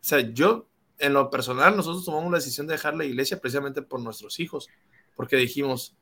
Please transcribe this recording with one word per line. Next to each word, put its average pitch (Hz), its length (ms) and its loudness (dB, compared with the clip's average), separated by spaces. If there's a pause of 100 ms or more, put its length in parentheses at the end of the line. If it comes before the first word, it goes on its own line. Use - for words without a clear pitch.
O - 40 -20
sea, 143 160 2
yo, 139 460 2 (320)
en 143 160 2
lo 135 160 4
personal, 131 460 4
nosotros 175 280 -4
tomamos 165 280 -2
la 175 60 2
decisión 143 280 -4
de 160 80 -2
dejar 151 220 -2
la 160 80 -2
iglesia 135 360 -2
precisamente 139 420 -4
por 127 180 -10
nuestros 113 400 -10
hijos, 165 280 -8 (460)
porque - 220 0
dijimos 127 640 0